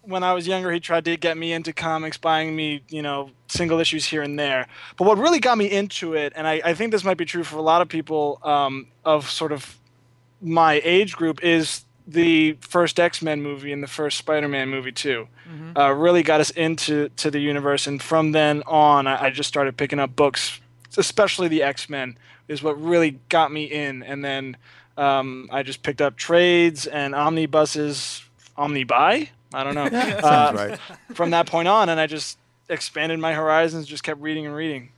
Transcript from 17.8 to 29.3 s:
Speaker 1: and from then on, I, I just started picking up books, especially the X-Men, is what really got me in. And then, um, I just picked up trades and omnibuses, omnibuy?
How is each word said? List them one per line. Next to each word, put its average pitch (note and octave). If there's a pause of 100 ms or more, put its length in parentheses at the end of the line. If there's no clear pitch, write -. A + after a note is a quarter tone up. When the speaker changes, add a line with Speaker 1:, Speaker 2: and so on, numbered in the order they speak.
Speaker 1:
and C#3
from D#3+
then D3+
on, D3
I, C3+
I C3+
just C#3
started C3+
picking C#3+
up B2+
books, - (380)
especially F#3+
the D#3
X-Men, C#3 (300)
is D3
what D3+ (100)
really D#3+
got D#3+
me D3+
in. C#3
And C#3
then, C3+ (400)
um, C3+
I C#3
just C3
picked C#3+
up C#3
trades E3+
and C#3+
omnibuses, D3+ (340)
omnibuy? D3 (260)